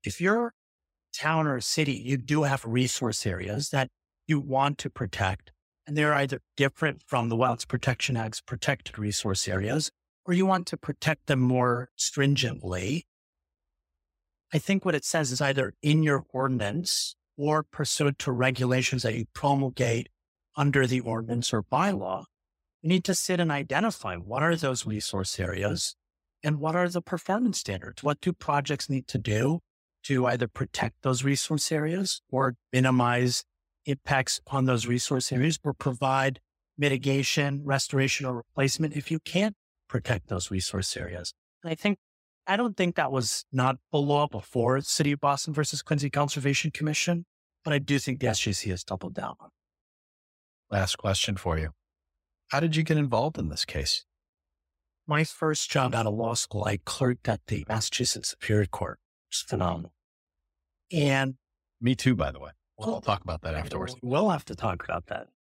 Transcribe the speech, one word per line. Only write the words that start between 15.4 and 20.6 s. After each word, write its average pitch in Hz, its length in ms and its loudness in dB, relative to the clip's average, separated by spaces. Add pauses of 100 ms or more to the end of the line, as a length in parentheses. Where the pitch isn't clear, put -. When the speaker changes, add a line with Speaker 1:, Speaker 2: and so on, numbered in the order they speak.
Speaker 1:
either 135 400 2
in 156 220 4
your 143 280 2
ordinance 127 840 -2 (220)
or 151 260 2
pursuant - 560 -2
to 139 120 -4
regulations 127 720 2
that 113 120 0
you 113 180 -4
promulgate 131 760 0 (460)
under 139 300 4